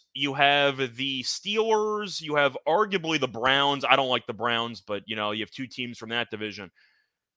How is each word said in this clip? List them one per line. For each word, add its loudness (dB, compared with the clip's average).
you -4
have 2
the -4
Steelers, -2
you -6
have 4
arguably 2
the 2
Browns. 2
I 6
don't 4
like 0
the -6
Browns, -2
but, -6
you -8
know, -2
you -4
have -16
two -10
teams -10
from -14
that -4
division. -10